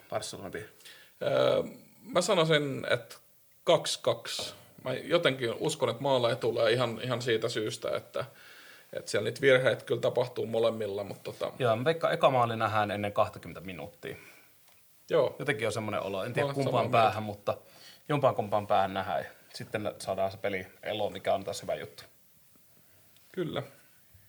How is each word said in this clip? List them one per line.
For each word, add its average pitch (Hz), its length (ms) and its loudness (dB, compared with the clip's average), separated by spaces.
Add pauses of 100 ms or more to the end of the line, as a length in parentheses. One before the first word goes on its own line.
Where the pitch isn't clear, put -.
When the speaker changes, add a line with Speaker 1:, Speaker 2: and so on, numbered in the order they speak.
(100)
Speaker 1:
Barcelona 98 420 -8
vie. 85 160 -10 (540)
Speaker 2:
Öö, - 400 2 (400)
mä - 180 0
sanoisin, 160 680 2
että - 260 -2 (480)
kaksi - 380 2
kaksi. - 520 -4 (300)
Mä 131 80 -4
jotenkin 131 600 0
uskon, 135 360 0
että 113 140 -4
maaleja 127 340 2
tulee 117 360 2
ihan, 117 300 2
ihan 120 200 -2
siitä 117 260 2
syystä, - 480 -2
että, - 280 -6 (680)
että - 180 -8
siellä 107 180 0
niitä 117 120 -6
virheitä 127 440 4
kyllä 117 160 -2
tapahtuu 120 460 -2
molemmilla, 110 580 0
mut, - 180 -12
tota - 360 -6
Speaker 1:
Joo, 117 180 2
mä 123 80 -4
veikkaan, 160 300 2
eka 160 160 4
maali 117 260 2
nähdään 107 340 2
ennen 104 220 -2
kahtakymmentä 90 480 -2
minuuttia. 82 560 -12 (920)
Speaker 2:
Joo. 135 280 2
Speaker 1:
Jotenkin 123 280 -2
on 104 60 2
semmonen 107 280 -2
olo. 98 240 -4
En 123 80 -6
tiedä, 143 140 0
Speaker 2:
Mä - 20 -4
oon 135 60 -6
Speaker 1:
kumpaan 139 180 0
Speaker 2:
samaa 120 100 2
mieltä. 117 160 2
Speaker 1:
päähän, 107 240 4
mutta 104 340 -4 (520)
jompaan 131 260 4
kumpaan 104 320 0
päähän 98 280 2
nähdään. 92 300 -2
Ja - 60 -12 (240)
sitten 110 440 -6
saadaan 95 320 -2
se 98 60 -10
peli 98 300 -4 (160)
eloon, 101 300 -2
mikä 95 220 0
on 98 100 -2
taas 95 180 -6
hyvä 87 120 -2
juttu. - 280 -10 (1300)
Speaker 2:
Kyllä. 165 300 -4 (680)